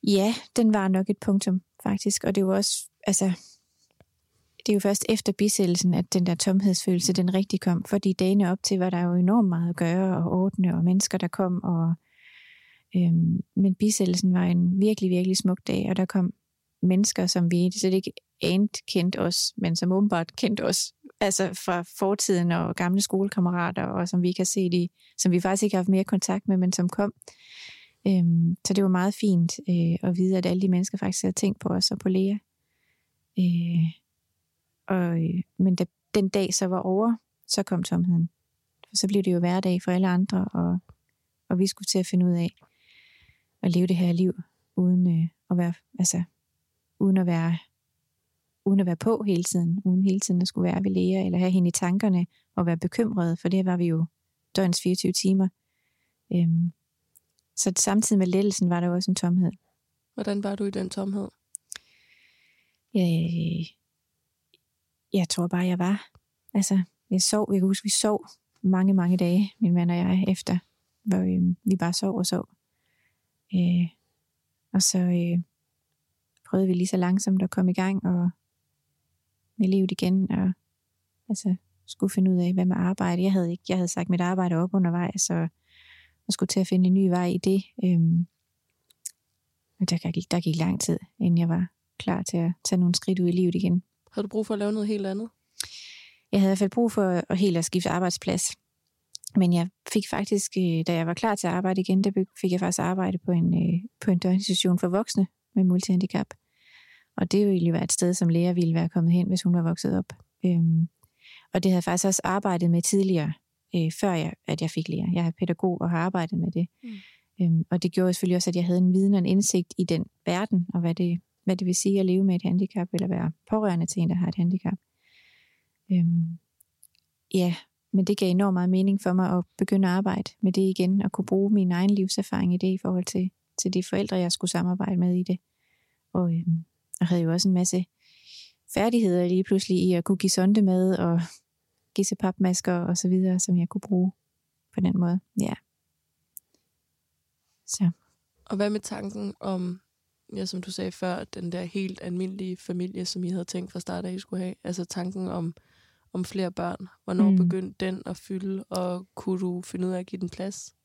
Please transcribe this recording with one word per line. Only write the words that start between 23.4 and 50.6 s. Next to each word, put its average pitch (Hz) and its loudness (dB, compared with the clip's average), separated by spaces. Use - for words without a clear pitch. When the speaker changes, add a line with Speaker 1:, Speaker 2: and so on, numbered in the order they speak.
Speaker 1:
og 180 -2
som 180 0
vi 180 2
ikke 180 -4
har 185 2
set 185 0
i, 175 0
som 185 2
vi 175 4
faktisk 190 0
ikke 202 0
har 185 2
haft 180 0
mere 190 4
kontakt 190 -2
med, 190 2
men 185 2
som 180 0
kom. - -2
Øhm, 170 4
så 190 0
det 196 2
var 190 2
meget 185 2
fint, 175 2
øh, 170 0
at 175 -2
vide, 185 2
at 185 -2
alle 185 0
de 196 2
mennesker 185 0
faktisk 190 -4
havde 185 -2
tænkt - -2
på - -6
os 185 0
og 196 -6
på - -4
Lea. 190 0
Øh, 170 2
og, 170 0
øh, 175 -2
men 185 2
da 180 -2
den 196 2
dag 190 -2
så 190 -2
var 185 -2
over, 214 0
så - -2
kom 175 -2
tomheden. 170 0
For 202 -6
så - 0
blev 202 2
det 185 0
jo 175 2
hverdag 180 0
for - -2
alle 185 2
andre, 185 2
og, 180 -2
og 185 0
vi 190 2
skulle - -8
til - -2
at 185 0
finde 180 2
ud 180 2
af 170 -2
at 185 2
leve 180 2
det 180 2
her 175 2
liv 180 2
uden, 180 4
øh, 165 0
at 180 2
være, 170 0
altså, 180 0
uden 196 2
at 185 2
være, 165 0
uden 196 4
at 185 0
være 170 0
på 220 0
hele 180 0
tiden, 175 0
uden 185 2
hele 196 2
tiden 180 0
at 190 0
skulle 180 -2